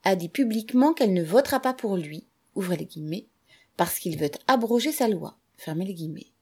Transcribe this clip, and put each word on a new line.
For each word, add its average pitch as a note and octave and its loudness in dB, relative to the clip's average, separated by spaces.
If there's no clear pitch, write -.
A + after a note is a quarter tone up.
a F#3+ 4
dit E3+ -6
publiquement B3 2
qu'elle G#3+ 2
ne F3 2
votera B3 4
pas B3+ -2
pour G3 -4
lui, D#3 -8
ouvrez F3+ -2
les D#3 -8
guillemets, D#3 -8
parce E3+ 0
qu'il D#3+ -6
veut D3 -2
abroger A#3+ 2
sa B3 0
loi, E3 -4
fermez E3 -6
les G3 -6
guillemets. D#3+ -10